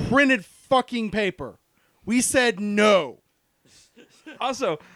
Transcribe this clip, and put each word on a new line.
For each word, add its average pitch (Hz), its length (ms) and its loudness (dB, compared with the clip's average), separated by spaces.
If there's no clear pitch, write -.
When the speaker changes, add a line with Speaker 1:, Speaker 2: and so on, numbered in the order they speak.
Speaker 1:
Printed 262 380 2
fucking 240 640 -4
paper. 175 480 -6
We 240 160 0
said 240 360 0
no. 208 600 2
Speaker 2:
Also, 247 380 -4